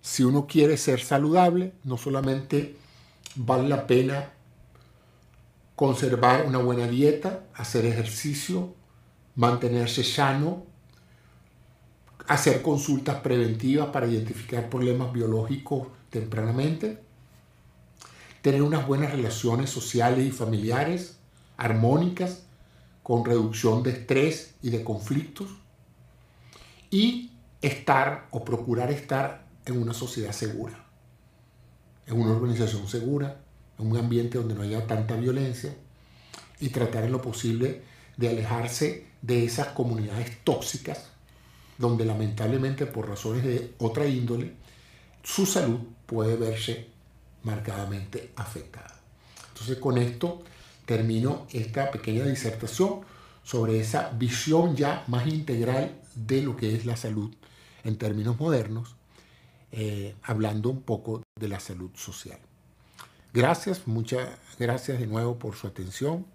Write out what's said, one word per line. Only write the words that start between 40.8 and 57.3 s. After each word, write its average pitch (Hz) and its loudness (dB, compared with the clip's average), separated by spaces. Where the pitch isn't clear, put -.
donde 120 2
lamentablemente 113 -2
por 110 -8
razones 110 -4
de 120 -2
otra 120 0
índole, 123 -2
su - 0
salud 120 2
puede 113 0
verse 117 -4
marcadamente 101 -6
afectada. - -14
Entonces, 120 -8
con 127 2
esto 143 -2
termino 113 0
esta 131 -2
pequeña 113 -2
disertación 127 -2
sobre 113 0
esa - -2
visión 151 2
ya 143 -2
más 120 0
integral 135 0
de 127 0
lo 135 -4
que 110 0
es 110 -4
la 117 -2
salud 107 -4